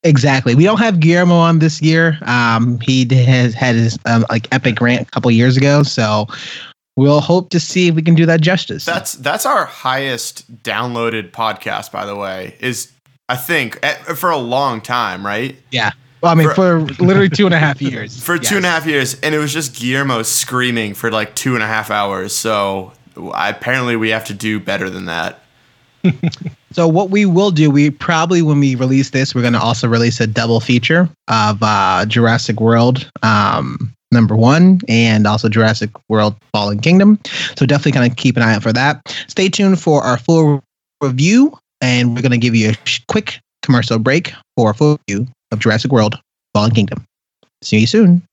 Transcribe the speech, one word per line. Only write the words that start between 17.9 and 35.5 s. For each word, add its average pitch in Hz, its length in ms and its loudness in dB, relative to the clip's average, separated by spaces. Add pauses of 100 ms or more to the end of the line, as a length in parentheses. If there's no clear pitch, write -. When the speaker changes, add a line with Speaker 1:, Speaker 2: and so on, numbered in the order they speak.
Speaker 2:
<laughs> - 20 -14
For 175 160 -4
two 202 180 -2
and 190 80 -2
a 180 40 0
Speaker 1:
Yes. 165 100 0
Speaker 2:
half 156 80 -6
years, 135 340 -2
and 156 140 -2
it 151 40 0
was 147 140 -4
just 151 220 -8
Guillermo 127 480 -2
screaming 117 720 -4
for, 117 160 -6
like, 107 240 -4
two 131 200 -2
and 110 100 -2
a - 20 -4
half 110 240 -4
hours, 101 440 -4
so 98 580 -4 (420)
I, 95 140 -2
apparently 120 480 -4
we 110 140 -2
have 110 160 -4
to 107 80 -10
do 107 260 -4
better 95 280 -4
than 92 180 -10
that. 82 340 -8 (640)
<laughs> 180 80 4 (600)
Speaker 1:
So 170 140 0
what 185 220 2
we 202 160 2
will 190 280 2
do, 151 180 4
we 143 180 4
probably, 170 540 0
when 147 180 2
we 135 140 2
release 131 340 0
this, 135 260 -2
we're 123 60 0
gonna 120 220 0
also 117 260 0
release 117 320 0
a 113 60 2
double 113 340 0
feature 156 480 2 (200)
of, 107 340 0
uh, 98 420 0
Jurassic 113 560 0
World, 117 500 2 (120)
um, 104 720 -2 (180)
number 110 240 2
one, 170 500 4
and 113 400 2
also 107 220 0
Jurassic 110 400 0 (220)